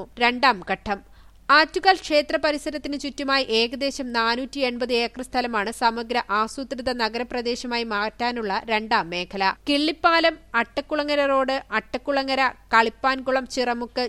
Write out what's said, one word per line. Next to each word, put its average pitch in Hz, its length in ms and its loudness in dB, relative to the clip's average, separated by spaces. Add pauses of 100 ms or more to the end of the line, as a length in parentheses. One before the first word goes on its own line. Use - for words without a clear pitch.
(180)
രണ്ടാം 240 440 4
ഘട്ടം. 196 380 -4 (500)
ആറ്റുകാൽ 320 480 4
ക്ഷേത്ര 302 400 0
പരിസരത്തിന് 294 600 -4
ചുറ്റുമായി 269 500 0
ഏകദേശം 247 600 0
നാനൂറ്റി 240 500 0
എൺപത് 247 340 -2
ഏക്കർ 233 300 0
സ്ഥലമാണ് 233 500 -2
സമഗ്ര 233 440 0 (160)
ആസൂത്രിത 240 600 -2
നഗരപ്രദേശമായി 233 920 -4
മാറ്റാനുള്ള 220 800 -2
രണ്ടാം 214 440 0
മേഖല. 180 340 -4 (220)
കിള്ളിപ്പാലം, 320 680 2 (220)
അട്ടക്കുളങ്ങര 294 680 -2
റോഡ്, 269 320 2 (180)
അട്ടക്കുളങ്ങര, 269 640 -2 (300)
കളിപ്പാൻകുളം, 254 760 2
ചിറമുക്ക്, 240 600 -2